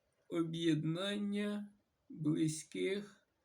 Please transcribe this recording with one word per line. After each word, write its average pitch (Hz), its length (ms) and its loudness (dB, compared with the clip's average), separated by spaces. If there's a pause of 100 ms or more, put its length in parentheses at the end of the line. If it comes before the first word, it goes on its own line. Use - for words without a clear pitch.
(280)
об'єднання 185 1400 0 (380)
близьких 170 1160 -2 (200)